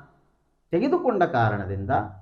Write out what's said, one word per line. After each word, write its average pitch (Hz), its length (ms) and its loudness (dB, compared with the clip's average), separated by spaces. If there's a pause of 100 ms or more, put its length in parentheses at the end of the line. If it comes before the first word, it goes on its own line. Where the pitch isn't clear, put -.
(720)
ತೆಗೆದುಕೊಂಡ 220 520 2
ಕಾರಣದಿಂದ 101 680 0 (320)